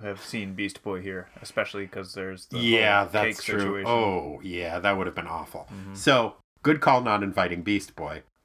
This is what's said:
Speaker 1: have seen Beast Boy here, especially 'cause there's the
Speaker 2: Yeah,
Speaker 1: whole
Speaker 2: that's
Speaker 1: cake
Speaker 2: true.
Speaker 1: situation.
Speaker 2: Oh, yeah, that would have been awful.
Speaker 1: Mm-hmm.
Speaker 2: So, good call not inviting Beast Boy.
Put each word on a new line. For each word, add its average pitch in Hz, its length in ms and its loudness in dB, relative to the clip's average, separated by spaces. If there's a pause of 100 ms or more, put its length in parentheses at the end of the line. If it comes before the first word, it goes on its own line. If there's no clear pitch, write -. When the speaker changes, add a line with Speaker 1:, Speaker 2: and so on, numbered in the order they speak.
Speaker 1:
have 101 220 -8
seen 98 320 -6
Beast 98 280 -6
Boy 95 180 -4
here, 92 260 -8 (140)
especially 101 440 -4
'cause 92 280 -12
there's 95 340 -10
the 120 120 -8
Speaker 2:
Yeah, 110 440 6
Speaker 1:
whole 98 80 -6
Speaker 2:
that's 107 300 0
Speaker 1:
cake - 40 -8
Speaker 2:
true. 110 140 -2
Speaker 1:
situation. 98 320 0
Speaker 2:
Oh, 92 500 0
yeah, 87 380 -6
that 98 180 2
would 95 80 -2
have 87 100 -6
been 82 120 -6
awful. 82 440 -10
Speaker 1:
Mm-hmm. 98 240 -14
Speaker 2:
So, 117 420 4 (260)
good 147 180 4
call 131 200 6
not 104 220 2
inviting 90 380 0
Beast 98 340 -2
Boy. 76 280 -8 (220)